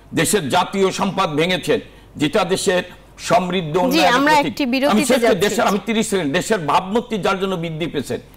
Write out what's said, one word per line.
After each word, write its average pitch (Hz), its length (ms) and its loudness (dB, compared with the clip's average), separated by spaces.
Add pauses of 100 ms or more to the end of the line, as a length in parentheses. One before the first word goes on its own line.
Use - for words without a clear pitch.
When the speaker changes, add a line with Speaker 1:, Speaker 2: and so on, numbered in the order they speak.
(160)
Speaker 1:
দেশের 160 340 0
জাতীয় 180 420 0
সম্পদ 180 380 -2
ভেঙেছেন, 156 500 0 (360)
যেটা 151 280 0
দেশের 180 400 0 (340)
সমৃদ্ধ 175 560 0
Speaker 2:
জি, 180 60 2
Speaker 1:
উন্নয়নের 254 280 2
Speaker 2:
আমরা 277 260 4
Speaker 1:
প্রতীক। 285 180 2
Speaker 2:
একটি 294 120 -4
Speaker 1:
আমি 247 80 -2
Speaker 2:
বিরতিতে 262 340 2
Speaker 1:
শেষ 262 120 4
করে - 20 2
Speaker 2:
যাচ্ছি। 220 200 2
Speaker 1:
দেশের, 208 240 0
আমি 208 220 0
তিরিশ 220 220 0
সেকেন্ড, 165 260 -2
দেশের 185 260 0
ভাবমূর্তি 185 580 -2
যার 190 220 0
জন্য 190 160 -2
বৃদ্ধি 165 320 -6
পেয়েছেন, 123 320 -6 (180)